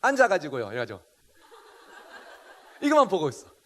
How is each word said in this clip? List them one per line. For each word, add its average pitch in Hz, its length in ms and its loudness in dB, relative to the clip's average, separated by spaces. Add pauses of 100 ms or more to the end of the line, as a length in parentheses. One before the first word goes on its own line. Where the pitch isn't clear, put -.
앉아가지고요. 185 640 0
그래가지고 107 320 -8 (1800)
이것만 285 260 4
보고 165 220 -2
있어. - 180 -14 (180)